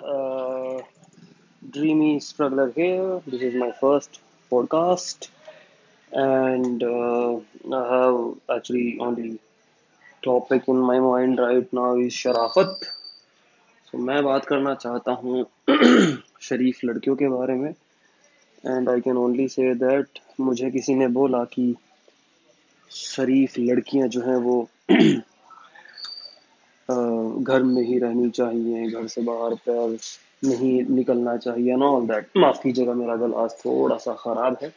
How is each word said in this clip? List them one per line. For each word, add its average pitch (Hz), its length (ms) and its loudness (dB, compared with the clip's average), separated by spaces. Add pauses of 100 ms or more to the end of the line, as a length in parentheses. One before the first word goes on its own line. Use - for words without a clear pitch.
uh, 131 760 -6 (880)
Dreamy 151 480 2
Struggler 135 540 0
here. 185 520 -2
This 127 180 -6
is 123 120 -2
my 123 160 0
first 139 480 0 (320)
podcast 165 800 0 (840)
and, 131 720 0
uh, 120 540 0 (360)
I 131 100 -2 (100)
have 127 420 2 (220)
actually 120 420 -4
only 117 400 -4 (840)
topic 127 460 2
in 131 120 2
my 127 200 2
mind 127 400 2
right 123 340 2
now 123 220 0 (120)
is 120 60 -6
sharafat। 127 680 0 (1120)
So 127 60 -8
मैं 135 260 0
बात 135 200 0
करना 139 300 0
चाहता 120 380 -4
हूँ 123 320 -2 (240)
<clears throat> 240 800 4
शरीफ 127 360 -2
लड़कियों 120 320 -2
के 139 120 0
बारे 127 260 -2
में। 143 180 -4 (920)
And 127 220 -2
I 123 120 2
can 123 260 0
only 127 220 0
say 127 240 0 (140)
that 139 360 0 (180)
मुझे 131 300 -2
किसी 131 240 -2
ने 131 140 2 (140)
बोला 127 220 2 (100)
कि 120 200 0 (1160)
शरीफ 131 680 0
लड़कियां 123 500 0
जो 123 120 -4
हैं 127 160 0 (140)
वो, 123 100 2 (300)
<clears throat> 127 320 6 (1700)
अ, 127 60 -2
घर 120 680 0
में 127 200 2
ही 123 160 0
रहनी 120 320 0
चाहिए, 117 600 -2
घर 113 160 -8
से 117 160 -8
बाहर 117 320 -4
पैर 117 440 -4 (460)
नहीं 127 380 0 (120)
निकलना 120 420 0
चाहिए 120 380 -2
and 127 80 2
all 135 280 2
that। 107 260 -4
माफ 175 260 4
कीजिएगा, 123 320 0
मेरा 117 220 -4
गला 113 260 -2
आज 113 120 -4 (100)
थोड़ा 127 320 2
सा 120 240 -8
खराब 120 420 -2
है 147 140 -10